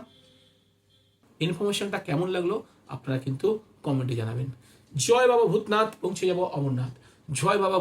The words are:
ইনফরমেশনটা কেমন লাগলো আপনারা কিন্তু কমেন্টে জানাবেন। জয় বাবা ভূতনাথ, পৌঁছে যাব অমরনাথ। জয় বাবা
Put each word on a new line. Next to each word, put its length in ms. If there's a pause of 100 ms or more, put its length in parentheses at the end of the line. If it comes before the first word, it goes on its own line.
(1400)
ইনফরমেশনটা 680
কেমন 280
লাগলো 200 (400)
আপনারা 300
কিন্তু 220 (380)
কমেন্টে 360
জানাবেন। 260 (440)
জয় 400
বাবা 200
ভূতনাথ, 380 (140)
পৌঁছে 260
যাব 100 (180)
অমরনাথ। 360 (360)
জয় 340
বাবা 180